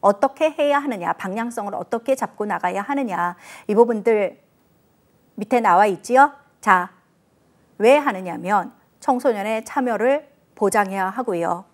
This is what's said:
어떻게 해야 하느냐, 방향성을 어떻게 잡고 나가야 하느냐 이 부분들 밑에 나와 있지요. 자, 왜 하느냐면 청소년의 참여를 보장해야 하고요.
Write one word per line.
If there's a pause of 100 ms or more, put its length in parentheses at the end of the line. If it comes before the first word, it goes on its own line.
어떻게
해야
하느냐,
방향성을
어떻게
잡고
나가야
하느냐 (300)
이
부분들 (920)
밑에
나와
있지요. (280)
자, (880)
왜
하느냐면 (280)
청소년의
참여를 (260)
보장해야
하고요.